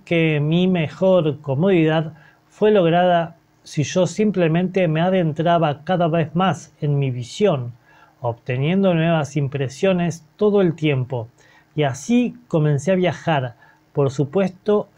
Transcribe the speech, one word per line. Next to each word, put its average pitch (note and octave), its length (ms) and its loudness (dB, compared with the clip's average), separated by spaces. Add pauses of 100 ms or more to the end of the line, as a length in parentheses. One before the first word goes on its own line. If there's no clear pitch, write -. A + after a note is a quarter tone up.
que D#3+ 340 0
mi E3 280 0
mejor F3 720 0
comodidad D#3+ 720 0 (340)
fue G#3+ 240 0
lograda F3 680 2 (260)
si - 200 -4
yo F3+ 240 0
simplemente F3+ 800 0
me D#3 140 0
adentraba E3+ 800 0
cada F3 240 0
vez D#3+ 280 0
más F3 440 -2
en D3 200 -2
mi C3+ 120 -2
visión, B2 640 -2 (480)
obteniendo C#3+ 720 0
nuevas D#3+ 420 0
impresiones D3 920 -2 (120)
todo G#3 240 2
el F3 140 2
tiempo, B2+ 520 -2 (480)
y D3+ 80 0
así A#3 520 -2 (120)
comencé D3+ 440 0
a F#3+ 40 2
viajar, D3+ 600 -2 (380)
por C#3 180 0
supuesto, F#3+ 880 -2